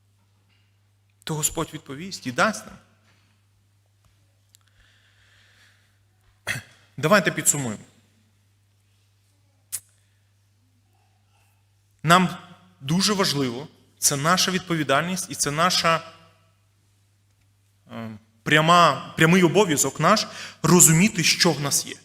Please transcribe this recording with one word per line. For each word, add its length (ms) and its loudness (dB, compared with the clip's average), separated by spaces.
то 120 -8
Господь 380 -6
відповість 540 -14
і 40 -6
дасть 340 -2
нам. 100 -20
Давайте 340 2
підсумуємо. 520 -4
Нам 260 4
дуже 320 -2
важливо, 540 -4
це 160 0
наша 360 0
відповідальність 800 -2
і 60 -12
це 160 -4
наша, 500 0
е, 180 -14
пряма, 720 4
прямий 260 4
обов'язок 560 0
наш 280 2
розуміти, 600 4
що 280 2
в 100 -8
нас 240 -4
є. 200 -14